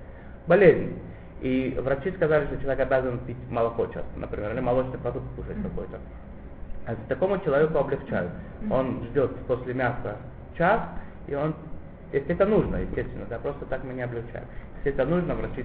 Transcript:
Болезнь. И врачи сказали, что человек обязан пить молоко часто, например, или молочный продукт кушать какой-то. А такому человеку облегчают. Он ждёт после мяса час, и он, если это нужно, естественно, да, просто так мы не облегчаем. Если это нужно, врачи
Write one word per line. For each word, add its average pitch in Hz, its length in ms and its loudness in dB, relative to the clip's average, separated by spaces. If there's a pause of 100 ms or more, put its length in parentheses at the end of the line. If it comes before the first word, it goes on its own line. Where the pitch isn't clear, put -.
(480)
Болезнь. 160 500 8 (440)
И 131 380 0
врачи 135 340 0
сказали, 151 340 4
что 135 100 -4
человек 131 220 0
обязан 127 400 2
пить 123 180 -8 (140)
молоко 117 340 2
часто, - 320 -4
например, 104 360 -4
или 127 80 -2
молочный 127 360 2
продукт 123 380 -4
кушать 104 260 -6
какой-то. - 380 -6 (880)
А 113 80 -2 (120)
такому 185 320 2
человеку 156 380 4
облегчают. 131 540 0 (400)
Он 127 400 0
ждёт 131 240 2 (100)
после 123 300 -2
мяса 117 420 0 (400)
час, 190 240 6 (460)
и 143 80 -2
он, 151 180 0 (580)
если 143 220 0
это 190 140 6
нужно, 185 300 4
естественно, 101 520 -4
да, 117 80 -6
просто 139 280 -4
так 135 180 -4
мы 131 100 -8
не 127 80 -4
облегчаем. 120 440 -6 (320)
Если 139 160 2
это 135 120 4
нужно, 156 300 2
врачи 110 300 -4